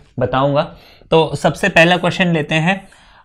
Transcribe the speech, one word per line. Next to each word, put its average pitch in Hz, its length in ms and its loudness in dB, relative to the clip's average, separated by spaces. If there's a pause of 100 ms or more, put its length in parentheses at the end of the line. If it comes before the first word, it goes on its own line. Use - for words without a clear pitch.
(200)
बताऊंगा। 139 440 0 (480)
तो 160 240 2
सबसे - 340 -2
पहला 175 280 4
क्वेश्चन 175 300 -2
लेते 156 280 -2
हैं। 185 320 -2 (380)